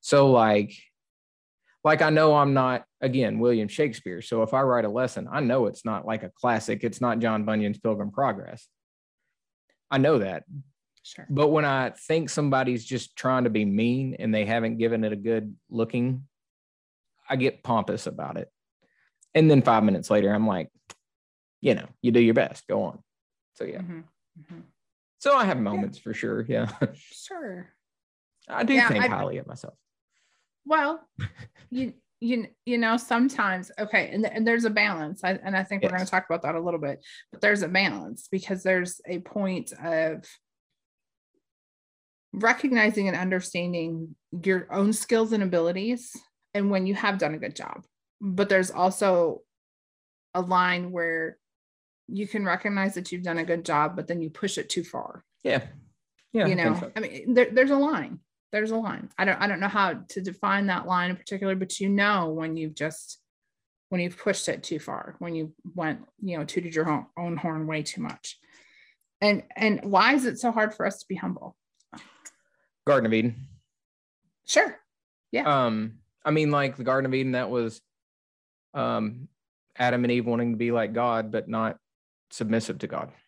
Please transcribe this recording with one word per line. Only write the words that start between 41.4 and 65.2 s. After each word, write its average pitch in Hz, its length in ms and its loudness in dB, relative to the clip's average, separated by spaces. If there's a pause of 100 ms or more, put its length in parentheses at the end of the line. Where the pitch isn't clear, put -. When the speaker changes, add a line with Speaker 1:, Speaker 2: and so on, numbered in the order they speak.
Speaker 2:
recognizing 220 760 2
and 180 80 -2
understanding 175 960 -4 (300)
your 185 280 0
own 202 200 2
skills 226 400 0
and 214 100 0
abilities 185 720 -2 (420)
and 202 160 2
when 190 160 2
you 202 80 0
have 196 240 0
done 156 160 0
a 156 40 -10
good - 180 -8
job. - 280 -12 (360)
But 196 280 -2
there's 190 220 4
also 180 680 2 (960)
a 180 60 -2
line 180 520 2
where 165 440 -2 (720)
you 202 180 -6
can 202 180 -4
recognize 196 500 0
that 180 180 -8
you've 180 100 -8
done 170 160 -4
a 165 60 -2
good 170 200 -2
job, 151 320 0
but 156 100 -8
then 170 160 -4
you 160 80 -6
push 185 280 -6
it - 100 -10
too 170 160 -4
far. - 400 -12 (180)
Speaker 1:
Yeah. 247 200 0 (680)
Yeah, 214 140 2
Speaker 2:
You 190 80 4
Speaker 1:
I - 20 0
think 165 180 2
Speaker 2:
know, 175 60 -4
Speaker 1:
so. - 160 -10
Speaker 2:
I 220 40 -6
mean, 220 340 -4
there, 247 180 6
there's 262 180 6
a 277 60 4
line. 277 440 0 (320)
There's 214 180 -2
a 220 60 -2
line. - 420 -6
I 185 60 2
don't, 190 160 2
I 202 60 2
don't 190 140 -2
know 202 80 0
how 196 260 2 (160)
to 202 100 -8
define 196 460 0
that 180 200 -2
line 180 240 0
in 180 60 -4
particular, 196 380 -4
but 190 260 -6
you 196 80 -2
know 196 420 2
when 160 260 -4
you've 156 180 -8
just, - 440 -8 (720)
when 185 100 -2
you've 175 180 -4
pushed - 300 -2
it - 140 -4
too 160 160 -6
far, - 400 -10
when 170 160 -8